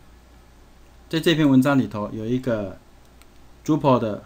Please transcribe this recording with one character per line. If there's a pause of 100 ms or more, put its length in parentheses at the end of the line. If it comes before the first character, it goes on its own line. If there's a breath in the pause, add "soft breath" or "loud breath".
(1080)
在
这
篇
文
章
里
头
有
一
个 (880)
Drupal
的